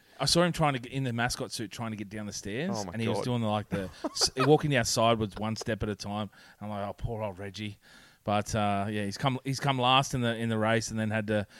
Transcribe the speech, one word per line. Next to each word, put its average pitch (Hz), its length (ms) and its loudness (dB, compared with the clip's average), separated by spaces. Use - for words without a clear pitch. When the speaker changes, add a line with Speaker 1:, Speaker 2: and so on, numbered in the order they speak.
Speaker 1:
I 135 60 -2
saw 170 200 6
him 170 80 2
trying 156 200 2
to 131 60 0
get 117 140 -10
in 135 120 -2
the 123 80 -2
mascot 117 400 -2
suit, 110 180 -6
trying 113 200 -6
to 107 60 -6
get 104 120 -8
down 107 180 -8
the 101 60 -8
stairs, 120 400 -4
Speaker 2:
Oh 107 140 -2
my 87 80 -8
Speaker 1:
and 113 80 -4
he 113 60 0
was 95 100 0
Speaker 2:
God. 104 60 -2
Speaker 1:
doing 123 180 0
the, 107 60 0
like, 104 200 0
the 95 280 -4
Speaker 2:
<laughs> - 160 -12
Speaker 1:
s-, - 180 0
walking 151 240 6
down 120 160 2
sideways 113 500 2
one 107 200 -4
step 107 260 -4
at 107 80 -2
a 104 40 -2
time. 101 360 -6
I'm 104 120 -10
like, 101 180 -4
"Oh, 95 60 -8
poor 110 280 -6
old 98 160 -6
Reggie." 101 380 -8
But, 104 300 2
uh, 101 340 2
yeah, 107 160 -2
he's 101 140 -4
come, 131 260 0
he's 131 160 -4
come 139 180 0
last 131 360 4
in 127 80 0
the, 117 120 2
in 117 140 -2
the 113 100 2
race, 110 320 2
and 110 80 -4
then 110 120 0
had 110 160 0
to 104 200 2